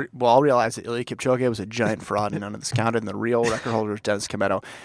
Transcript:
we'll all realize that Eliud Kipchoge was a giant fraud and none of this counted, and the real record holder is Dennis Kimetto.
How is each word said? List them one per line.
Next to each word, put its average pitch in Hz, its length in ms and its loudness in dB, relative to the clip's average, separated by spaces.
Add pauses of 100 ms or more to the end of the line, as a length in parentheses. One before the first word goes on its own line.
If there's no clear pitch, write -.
(140)
we'll 123 160 2
all 127 120 8
realize 120 340 4
that - 100 -10
Eliud 120 200 -4
Kipchoge 127 440 0
was 107 100 -2
a 95 60 -4
giant 110 380 0
fraud 104 280 -2
and 101 100 -4
none 104 120 -8
of - 80 -12
this - 100 -8
counted, 113 280 2
and 107 80 -6
the 98 80 -6
real 117 280 0
record 113 280 0
holder 107 240 0
is 107 40 -8
Dennis 101 280 -2
Kimetto. 98 360 0 (220)